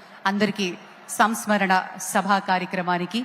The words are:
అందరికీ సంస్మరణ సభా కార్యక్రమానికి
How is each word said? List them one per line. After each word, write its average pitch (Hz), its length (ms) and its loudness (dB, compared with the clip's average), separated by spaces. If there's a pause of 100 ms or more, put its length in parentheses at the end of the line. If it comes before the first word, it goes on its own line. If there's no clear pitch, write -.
(300)
అందరికీ 202 380 0 (500)
సంస్మరణ 208 560 2 (380)
సభా 196 260 2 (100)
కార్యక్రమానికి 180 760 -2